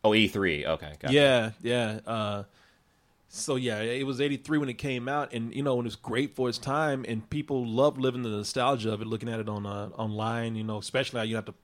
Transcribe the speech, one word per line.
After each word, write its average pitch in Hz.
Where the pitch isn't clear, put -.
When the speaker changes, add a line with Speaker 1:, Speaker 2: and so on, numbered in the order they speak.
Speaker 1:
Oh, 107
eighty-three. 95
Okay, 78
gotcha. 127
Speaker 2:
Yeah, 131
yeah. 117
Uh, 104
so, -
yeah, 113
it 123
was 131
eighty-three 143
when 143
it 117
came 131
out, 143
and, 113
you 135
know, 139
and 120
it 117
was 107
great 127
for 127
its 117
time, 139
and 110
people 139
loved 131
living 127
the 113
nostalgia 113
of 107
it, 113
looking 113
at 113
it 107
on, 101
uh, 101
online, 113
you 110
know, 107
especially 123
how 110
you 113
have 110
to 101